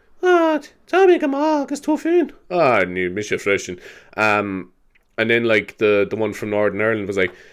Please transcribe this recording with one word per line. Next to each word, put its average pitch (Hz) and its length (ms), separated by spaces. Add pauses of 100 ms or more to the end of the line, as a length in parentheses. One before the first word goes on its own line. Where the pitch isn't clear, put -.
(220)
Ah, 330 380 (260)
Tommy, 359 320
come 285 160
on, 294 360
it's 285 100
too 302 180
thin. 330 340 (180)
Ah, 147 300
and 90 160
you 90 140
miss 104 200
your 95 80
freshen. 92 400 (380)
Um, 104 540 (460)
And 113 140
then, 117 140
like, 110 340
the, 104 300
the 104 80
one 107 160
from 107 180
Northern 104 300
Ireland 107 260
was 98 100
like 92 160 (200)